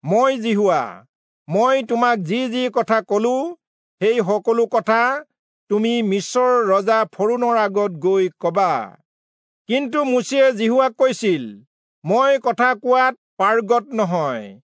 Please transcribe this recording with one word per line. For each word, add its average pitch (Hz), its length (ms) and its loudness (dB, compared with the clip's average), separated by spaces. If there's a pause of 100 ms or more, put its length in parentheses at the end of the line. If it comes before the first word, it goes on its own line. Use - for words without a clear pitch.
"মই 226 340 2
জিহুৱা, 202 440 0 (640)
মই 226 360 2
তোমাক 233 360 0
যি 190 300 -2
যি 254 140 -4 (100)
কথা 226 280 0
কলো, 220 320 0 (680)
সেই 180 180 2
সকলো 220 480 0
কথা 226 340 0 (680)
তুমি 220 320 0
মিছৰ 220 500 0 (140)
ৰজা 202 400 2
ফৰোণৰ 233 520 -2
আগত 202 340 0
গৈ 185 380 0 (100)
কবা।" 170 320 0 (1000)
কিন্তু 269 340 -2
মুচিয়ে 262 480 2
জিহুৱাক 233 420 0
কৈছিল, 208 500 0 (600)
"মই 240 360 2
কথা 247 360 0
কোৱাত 254 380 2 (240)
পাৰ্গত 220 560 0
নহয় 160 520 -2 (180)